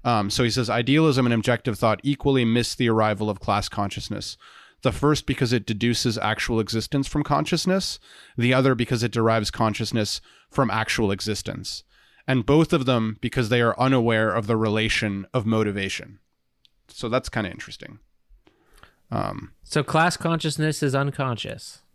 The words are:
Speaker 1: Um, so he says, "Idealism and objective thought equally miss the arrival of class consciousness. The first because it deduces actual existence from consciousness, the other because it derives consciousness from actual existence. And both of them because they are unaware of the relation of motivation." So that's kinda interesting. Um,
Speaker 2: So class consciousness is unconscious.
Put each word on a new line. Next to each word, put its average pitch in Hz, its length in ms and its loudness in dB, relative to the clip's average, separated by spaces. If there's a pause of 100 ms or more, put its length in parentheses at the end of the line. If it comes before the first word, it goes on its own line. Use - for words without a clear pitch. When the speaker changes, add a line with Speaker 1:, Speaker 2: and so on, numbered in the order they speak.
Speaker 1:
Um, 110 240 2
so 131 140 0
he 117 80 2
says, 113 180 -2
"Idealism 131 560 4
and 120 80 2
objective 117 460 0
thought 110 240 2
equally 139 420 2
miss 117 300 0
the 123 160 2
arrival 107 400 2
of 101 80 -4
class 101 300 -2
consciousness. - 680 -6 (460)
The 127 100 2
first 143 320 2
because 123 280 0
it 117 140 0
deduces 113 520 0
actual 110 420 -2
existence 113 480 -2
from 147 140 -2
consciousness, 165 760 0 (380)
the 123 160 2
other 131 220 4
because 117 280 0
it 117 100 -2
derives 113 380 2
consciousness 110 680 -2 (300)
from 127 200 2
actual 110 400 0
existence. 98 720 -6 (460)
And 131 180 2
both 156 260 4
of 135 140 2
them 113 340 0
because 120 280 -2
they 120 120 2
are 117 200 2
unaware 113 500 2
of 101 160 0
the 113 100 2
relation 107 800 0
of 123 120 0
motivation." 104 720 -2 (720)
So - 200 -10
that's 120 220 -2
kinda 104 200 -4
interesting. - 480 -16 (1120)
Um, 101 420 -6 (120)
Speaker 2:
So - 180 0
class 160 340 2
consciousness 156 680 -2
is 135 100 0
unconscious. 135 840 -4 (140)